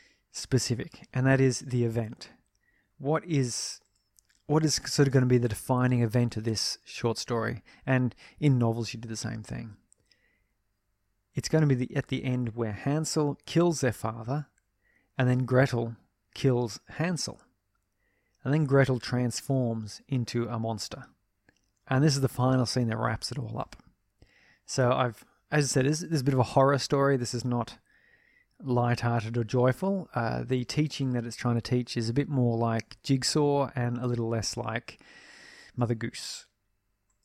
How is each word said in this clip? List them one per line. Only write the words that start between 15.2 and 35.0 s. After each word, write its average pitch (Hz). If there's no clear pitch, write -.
then 127
Gretel 120
kills 123
Hansel. -
And 127
then 156
Gretel 131
transforms 120
into 120
a 120
monster. 113
And 135
this 151
is 135
the 131
final 127
scene 117
that 110
wraps 113
it 123
all 117
up. -
So 123
I've, 127
as 151
I -
said, 131
this, 151
this 160
is 160
a -
bit 135
of 131
a -
horror 139
story. 139
This 120
is 113
not 120
light-hearted 120
or 120
joyful. 131
Uh, 123
the 123
teaching 139
that 120
it's 117
trying 120
to 117
teach 123
is 113
a 117
bit 143
more 123
like 113
Jigsaw 143
and 123
a 123
little 120
less 117
like 113